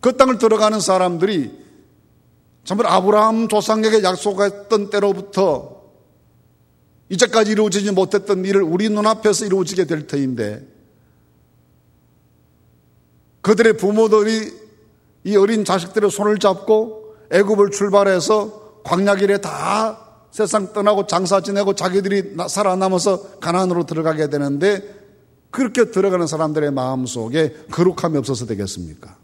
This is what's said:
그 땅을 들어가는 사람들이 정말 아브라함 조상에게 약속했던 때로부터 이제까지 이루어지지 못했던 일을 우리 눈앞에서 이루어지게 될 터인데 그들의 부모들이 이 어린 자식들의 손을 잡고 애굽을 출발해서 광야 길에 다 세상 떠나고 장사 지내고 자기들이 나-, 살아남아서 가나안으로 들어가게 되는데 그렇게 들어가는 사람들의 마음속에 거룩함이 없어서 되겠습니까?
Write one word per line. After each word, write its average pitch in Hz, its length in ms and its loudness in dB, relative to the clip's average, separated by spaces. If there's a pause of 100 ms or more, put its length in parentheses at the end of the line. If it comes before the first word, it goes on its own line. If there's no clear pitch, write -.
그 254 160 0
땅을 254 220 4
들어가는 214 420 2
사람들이 180 760 0 (1040)
정말 208 220 -2
아브라함 214 640 2
조상에게 214 540 2
약속했던 202 880 -2
때로부터 190 920 -2 (1300)
이제까지 214 420 2
이루어지지 208 380 0
못했던 190 540 0
일을 196 180 2
우리 180 260 -2
눈앞에서 214 560 0
이루어지게 185 420 -2
될 156 200 -6
터인데 127 600 -6 (2750)
그들의 220 340 4
부모들이 214 760 2 (720)
이 202 120 0
어린 208 280 2
자식들의 185 460 0
손을 208 280 -2
잡고 214 800 0 (140)
애굽을 202 400 4
출발해서 202 1120 0
광야 196 320 0
길에 196 220 2
다 196 680 -4 (240)
세상 208 420 -2
떠나고 202 340 0
장사 185 340 0
지내고 196 340 -2
자기들이 196 640 -2
나-, 165 120 -6
살아남아서 190 920 -2
가나안으로 175 460 -2
들어가게 156 440 -2
되는데 147 680 -2 (520)
그렇게 240 400 0
들어가는 185 360 0
사람들의 156 440 -2
마음속에 131 840 -2 (200)
거룩함이 170 460 0
없어서 123 280 -4
되겠습니까? 95 760 -10